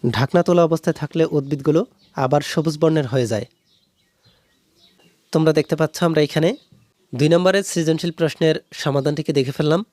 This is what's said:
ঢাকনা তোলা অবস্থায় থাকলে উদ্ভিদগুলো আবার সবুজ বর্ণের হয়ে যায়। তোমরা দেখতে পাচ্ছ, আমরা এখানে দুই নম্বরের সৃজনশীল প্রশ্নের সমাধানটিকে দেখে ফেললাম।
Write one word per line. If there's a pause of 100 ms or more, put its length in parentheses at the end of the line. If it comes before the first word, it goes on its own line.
ঢাকনা
তোলা
অবস্থায়
থাকলে (120)
উদ্ভিদগুলো (360)
আবার
সবুজ
বর্ণের
হয়ে
যায়। (1900)
তোমরা
দেখতে
পাচ্ছ,
আমরা
এখানে (640)
দুই
নম্বরের
সৃজনশীল
প্রশ্নের (260)
সমাধানটিকে
দেখে
ফেললাম। (120)